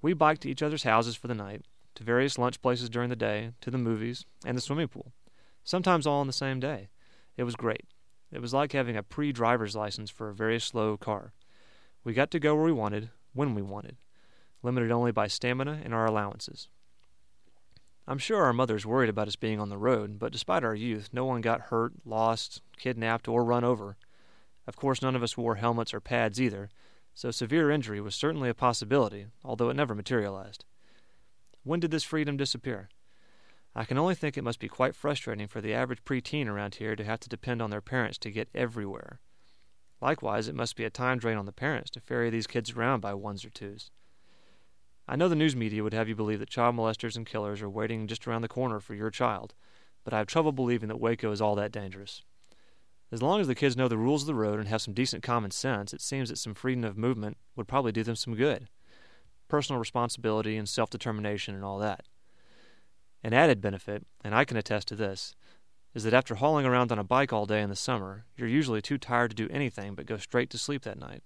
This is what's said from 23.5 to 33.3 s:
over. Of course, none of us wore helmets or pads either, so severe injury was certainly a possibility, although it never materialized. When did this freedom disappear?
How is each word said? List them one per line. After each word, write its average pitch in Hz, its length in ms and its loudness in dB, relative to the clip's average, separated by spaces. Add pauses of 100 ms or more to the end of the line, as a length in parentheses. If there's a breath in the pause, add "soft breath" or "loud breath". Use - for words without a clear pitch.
over. 107 340 0 (680 soft breath)
Of - 120 -12
course, 135 240 2
none 131 120 2
of 123 80 2
us 117 140 -2
wore 117 200 0
helmets 117 380 0
or 107 60 -4
pads 113 400 0
either, 101 300 0 (440 soft breath)
so - 180 -6
severe 143 380 2
injury 113 300 0
was 101 160 -6
certainly 147 320 -2
a 117 60 0
possibility, 113 720 2 (180)
although 120 260 0
it 131 60 0
never 135 180 0
materialized. 104 680 -2 (1000 soft breath)
When 165 180 0
did 165 100 0
this 156 140 0
freedom 147 320 0
disappear? 123 500 -4 (880 soft breath)